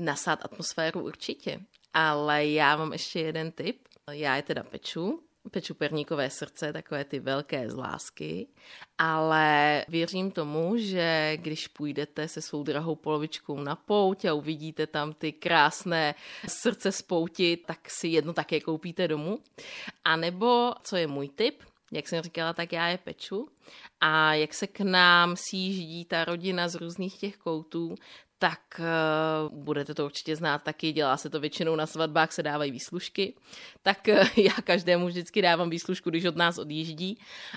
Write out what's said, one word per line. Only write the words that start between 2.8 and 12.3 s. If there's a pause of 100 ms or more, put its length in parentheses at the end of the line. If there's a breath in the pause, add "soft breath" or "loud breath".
ještě
jeden
tip. (220)
Já
je
teda
peču, (280)
peču
perníkové
srdce,
takové
ty
velké
z
lásky, (500 loud breath)
ale
věřím
tomu,
že
když
půjdete
se